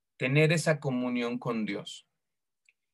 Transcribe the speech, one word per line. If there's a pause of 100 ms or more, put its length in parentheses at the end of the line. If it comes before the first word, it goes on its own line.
(180)
tener
esa
comunión
con
Dios. (840)